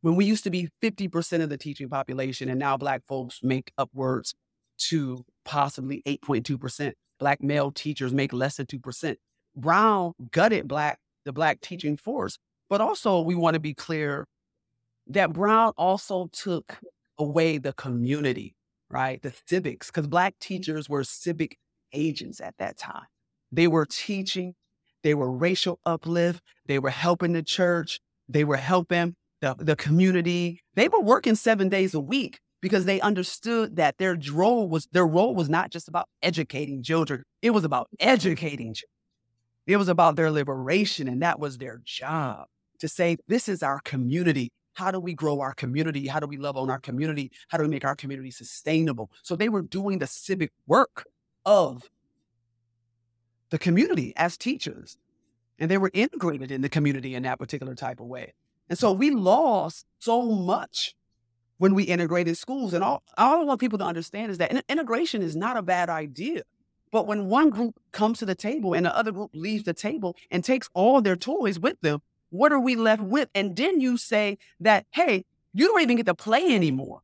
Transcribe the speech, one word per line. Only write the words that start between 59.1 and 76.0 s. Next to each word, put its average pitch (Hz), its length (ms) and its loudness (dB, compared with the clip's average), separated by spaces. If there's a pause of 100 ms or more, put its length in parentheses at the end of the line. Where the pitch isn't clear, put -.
so 233 220 0
much 196 760 -2 (600)
when 190 180 4
we 196 80 2
integrated 170 540 0
schools. 254 360 -6
And 175 100 0
all, - 200 -2 (140)
all 277 240 6
I - 20 0
want 269 160 0
people 220 200 0
to 190 60 -4
understand 170 460 -6
is 180 60 -6
that 165 140 0
in-, 262 180 0
integration 269 520 -2
is 160 140 -2
not 196 220 -2
a 214 40 -4
bad 175 280 0
idea. 160 540 -6 (480)
But 214 160 2
when 208 200 -2
one 277 220 6
group 226 300 -4 (120)
comes 220 280 0
to 226 60 -4
the 185 100 -2
table 214 380 -4
and 170 120 2
the 165 100 0
other 220 160 0
group 196 220 -10
leaves 202 300 -6
the 175 100 -2
table 208 420 -4 (140)
and 180 140 -2
takes 254 300 0
all 233 280 6
their 196 140 4
toys 214 440 -2
with 247 220 -2
them, 151 200 0 (280)
what 262 240 4
are 277 60 6
we 254 160 2
left 220 260 4
with? 226 340 0
And 196 200 0
then 311 260 2
you 254 160 2
say 208 400 0 (240)
that, 208 300 4
"Hey, 262 340 2 (280)
you 262 140 4
don't 415 140 6
even 240 160 4
get 233 80 0